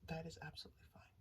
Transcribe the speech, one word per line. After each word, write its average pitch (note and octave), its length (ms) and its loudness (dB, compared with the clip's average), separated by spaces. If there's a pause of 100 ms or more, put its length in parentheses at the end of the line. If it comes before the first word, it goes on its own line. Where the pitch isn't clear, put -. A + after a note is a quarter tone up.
that E3 200 6
is D#3+ 160 0
absolutely - 520 -4
fine. - 260 -14